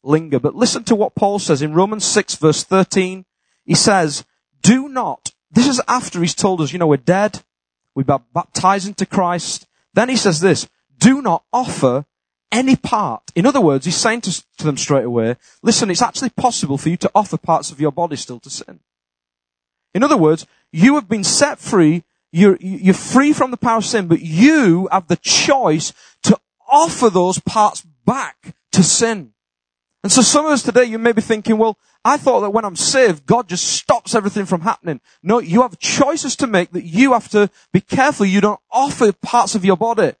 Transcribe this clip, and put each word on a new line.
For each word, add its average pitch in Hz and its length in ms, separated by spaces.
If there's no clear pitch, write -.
linger. 143 380
But 139 160
listen 240 280
to 226 120
what 202 180
Paul 202 240
says 147 240
in 151 100
Romans 196 320
six - 300
verse 156 300
thirteen. 185 640
He 165 120
says, 175 480
"Do 262 280
not," 233 420
this 247 160
is 254 180
after 233 340
he's - 140
told 185 260
us, 139 120
you 180 80
know, 165 80
we're 147 80
dead, 196 480
we're 135 100
ba-, 135 180
baptized 185 540
into 196 200
Christ. 175 600
Then 226 140
he 254 80
says 170 240
this, 180 280
"Do 269 240
not 190 220
offer 147 540
any 262 240
part." 180 580
In 175 100
other 277 160
words, 139 240
he's 175 120
saying 226 260
to, - 220
to 156 60
them 147 120
straight 135 280
away, 120 320
"Listen, 220 280
it's 180 120
actually - 280
possible 151 480
for - 100
you 175 100
to - 160
offer 196 220
parts 165 360
of 139 80
your 147 120
body 170 220
still 127 260
to 139 100
sin." - 280
In 220 120
other 294 120
words, 160 300
you 226 240
have 233 140
been 208 160
set - 340
free, 170 460
you're, 190 300
you're 190 340
free 285 380
from 262 180
the 240 60
power 226 220
of 208 60
sin, 202 220
but 160 140
you 185 720
have 190 160
the 175 80
choice 208 760
to - 160
offer 269 400
those 180 300
parts - 440
back 214 480
to 190 100
sin. 202 500
And 196 80
so 254 100
some 294 240
of 302 60
us 262 100
today, 247 220
you 226 140
may 233 140
be 214 100
thinking, 220 360
"Well, 220 180
I 262 120
thought 240 240
that 202 100
when 220 140
I'm 180 120
saved, 220 500
God 233 220
just - 180
stops - 480
everything 202 320
from 175 140
happening." 165 400
No, 220 180
you 196 220
have 208 180
choices 285 560
to 285 100
make 190 240
that 185 140
you 226 300
have - 160
to 208 200
be - 80
careful 269 440
you 196 160
don't 208 200
offer 240 420
parts - 440
of 185 80
your 190 120
body. 220 440